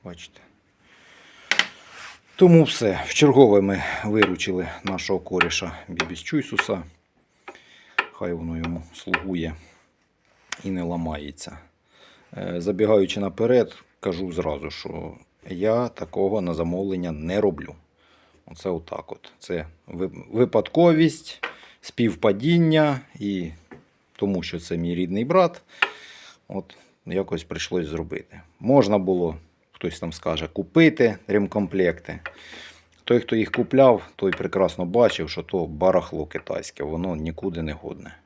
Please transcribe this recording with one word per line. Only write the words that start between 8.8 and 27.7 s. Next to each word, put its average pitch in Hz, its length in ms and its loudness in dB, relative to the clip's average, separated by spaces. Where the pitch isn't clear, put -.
слугує 87 600 -4
і 98 60 -6
не 92 120 -4
ламається. 78 760 -8
Е, 90 240 -6
забігаючи 101 600 2
наперед, 113 560 2
кажу 90 300 -4
зразу, 76 380 -4
що 82 440 -12
я 110 400 -2
такого 98 520 -2
на 87 140 -4
замовлення 87 580 -4
не 80 280 -4
роблю. 80 340 -2
Оце 85 240 -8
отак - 420 -8
от. - 260 -14
Це 80 280 -6
ви-, 90 240 -4
випадковість, 156 1120 2
співпадіння 139 1200 2
і 95 320 -4
тому, 98 260 -2
що 85 160 -8
це 85 180 -6
мій 85 180 -2
рідний 90 300 -2
брат. 170 380 2
От - 280 -10
якось 87 380 -4
прийшлось 85 420 -4